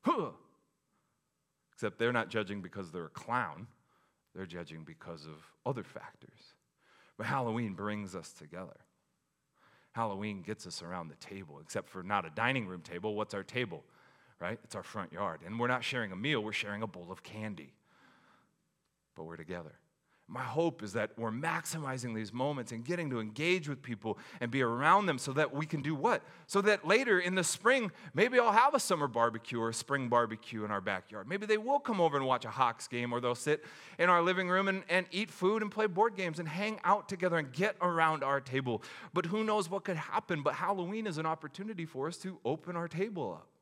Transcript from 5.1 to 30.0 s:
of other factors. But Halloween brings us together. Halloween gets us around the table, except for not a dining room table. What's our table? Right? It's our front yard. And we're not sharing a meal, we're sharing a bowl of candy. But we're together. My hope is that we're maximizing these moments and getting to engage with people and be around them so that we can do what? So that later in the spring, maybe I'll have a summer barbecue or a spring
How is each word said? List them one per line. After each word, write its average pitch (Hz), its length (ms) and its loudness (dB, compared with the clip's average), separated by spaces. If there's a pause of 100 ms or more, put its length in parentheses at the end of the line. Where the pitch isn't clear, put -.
of 78 80 -14 (320)
other 123 180 -4
factors. - 680 -18 (640)
But 110 80 -4
Halloween 117 480 0
brings 101 420 -6
us 82 160 -12
together. 82 480 -14 (1120)
Halloween 104 480 -4
gets 101 260 -8
us 85 160 -10
around 85 260 -8
the 71 80 -16
table, 85 460 -16
except - 280 -6
for 92 120 -10
not 98 220 0
a 82 60 -10
dining 113 360 0
room 90 140 -10
table. 92 340 -6
What's 104 200 -4
our 98 100 -6
table? 98 400 -4 (540)
Right? 98 260 -6
It's - 100 -16
our 98 80 -6
front 90 320 -8
yard. 87 320 -4
And 107 120 -6
we're 120 80 0
not 127 160 0
sharing 117 300 -4
a 92 40 -8
meal, 117 280 0
we're 107 80 -6
sharing 104 300 -4
a 113 40 -4
bowl 87 240 -12
of 92 120 -12
candy. 98 500 -10 (1400)
But 85 100 -12
we're 82 140 -12
together. 80 340 -10 (560)
My 123 140 -8
hope 156 400 0
is 104 100 -8
that 107 240 -2
we're 113 140 -2
maximizing 135 840 -4
these 110 200 -6
moments 131 360 -2
and 117 140 -8
getting 170 240 -2
to 123 120 -2
engage 147 460 0
with 139 140 -6
people 113 380 -4 (240)
and 120 80 -2
be 135 100 2
around 143 460 6
them 151 100 2
so 131 160 -4
that 139 220 2
we 151 100 0
can 156 160 -2
do 147 140 0
what? 180 280 2 (260)
So 196 120 4
that 202 260 4
later 220 320 6
in 180 160 2
the 185 100 4
spring, 233 460 4 (220)
maybe 240 260 6
I'll 233 140 6
have 254 220 8
a 247 60 4
summer 151 280 2
barbecue 117 500 2
or 113 120 2
a - 20 -6
spring 131 380 -2